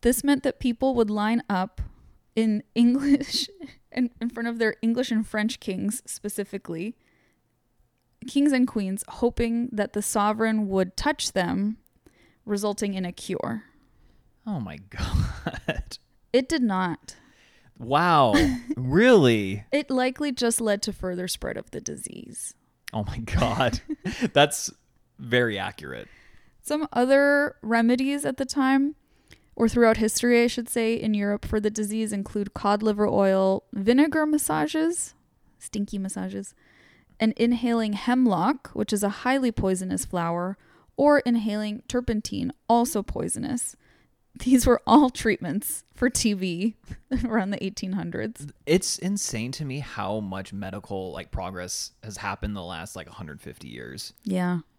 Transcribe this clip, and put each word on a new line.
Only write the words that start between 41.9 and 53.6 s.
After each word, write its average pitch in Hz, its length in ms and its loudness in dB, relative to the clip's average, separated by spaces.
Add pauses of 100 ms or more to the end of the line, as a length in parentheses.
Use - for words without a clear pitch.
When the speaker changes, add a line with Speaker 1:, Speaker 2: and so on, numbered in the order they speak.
Speaker 1:
also 233 340 2
poisonous. - 720 -6 (640)
These 254 260 4
were 247 220 6
all 262 240 8
treatments - 720 -2 (100)
for - 160 0
T 220 260 0
B 185 420 -2 (240)
<laughs> - 240 -6
around 220 260 0
the 202 120 -6
eighteen 190 300 -6
hundreds. 175 540 -6 (180)
Speaker 2:
It's 175 360 2
insane 143 520 -4
to 156 120 -8
me 135 160 -8
how 107 400 -6
much 95 320 -8
medical, 98 580 -8
like, - 220 -12
progress 90 580 -8 (140)
has 104 140 -12
happened 104 360 -6
the 95 80 -8
last, - 320 -12
like, - 140 -14
hundred - 340 -16
fifty - 260 -18